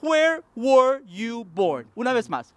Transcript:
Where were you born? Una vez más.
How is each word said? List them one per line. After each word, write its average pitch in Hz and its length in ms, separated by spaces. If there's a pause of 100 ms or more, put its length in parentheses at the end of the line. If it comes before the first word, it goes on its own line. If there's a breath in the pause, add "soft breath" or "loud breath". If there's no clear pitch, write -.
Where 320 420 (120)
were 262 520
you 226 380
born? 165 400 (100)
Una 240 180
vez 233 160
más. 127 260